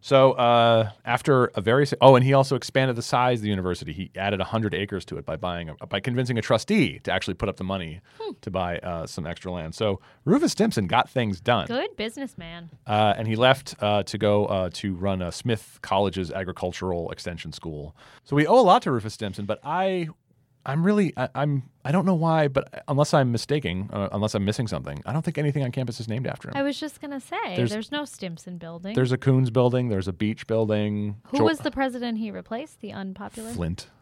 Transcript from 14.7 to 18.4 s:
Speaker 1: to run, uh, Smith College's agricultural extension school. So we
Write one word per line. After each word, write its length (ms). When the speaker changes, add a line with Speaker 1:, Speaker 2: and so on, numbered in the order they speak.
Speaker 1:
to 220
run, 260
uh, 100
Smith 520
College's 480
agricultural 800
extension 420
school. 420
So 120
we 100